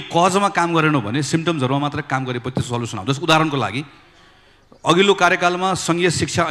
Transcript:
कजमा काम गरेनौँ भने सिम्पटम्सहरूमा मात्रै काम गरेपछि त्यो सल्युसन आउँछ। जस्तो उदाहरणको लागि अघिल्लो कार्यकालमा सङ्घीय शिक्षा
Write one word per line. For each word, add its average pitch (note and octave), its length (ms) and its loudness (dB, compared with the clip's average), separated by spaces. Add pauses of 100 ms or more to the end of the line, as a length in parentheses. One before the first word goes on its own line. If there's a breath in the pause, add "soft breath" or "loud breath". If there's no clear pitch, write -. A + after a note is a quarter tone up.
(140)
कजमा F#3 360 2
काम E3+ 240 0
गरेनौँ D#3 280 2
भने A#2+ 220 -2
सिम्पटम्सहरूमा D3 560 -2
मात्रै D3 260 -4
काम C3 200 -4
गरेपछि B2 260 -6
त्यो - 100 -4
सल्युसन A#2+ 360 -6
आउँछ। G2 120 -6
जस्तो C#3 140 -2
उदाहरणको D#3 340 2
लागि A#2+ 280 -4 (1000 soft breath)
अघिल्लो F#3 280 4
कार्यकालमा F3+ 600 2
सङ्घीय F3 380 0
शिक्षा E3+ 400 -2